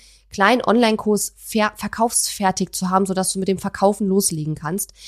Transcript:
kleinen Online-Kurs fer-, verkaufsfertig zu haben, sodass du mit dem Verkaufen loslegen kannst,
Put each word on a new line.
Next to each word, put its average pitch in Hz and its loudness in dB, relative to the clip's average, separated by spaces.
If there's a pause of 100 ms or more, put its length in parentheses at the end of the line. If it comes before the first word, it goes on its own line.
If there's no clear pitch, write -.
(320)
kleinen 220 2
Online-Kurs 214 2
fer-, - -2
verkaufsfertig 208 -2
zu - -4
haben, 190 2
sodass 190 -2
du - -6
mit 190 -2
dem 190 0
Verkaufen 202 0
loslegen 160 0
kannst, 160 -6 (140)